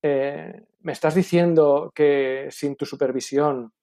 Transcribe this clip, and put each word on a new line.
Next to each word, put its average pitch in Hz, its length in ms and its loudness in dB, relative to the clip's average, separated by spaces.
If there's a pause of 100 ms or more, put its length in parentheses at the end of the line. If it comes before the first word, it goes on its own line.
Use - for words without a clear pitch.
Eh, 143 600 -4 (160)
¿me 156 120 -8
estás 156 220 -2
diciendo 165 800 4
que 139 560 0
sin 143 260 -6
tu 139 100 -6
supervisión 135 840 -2 (100)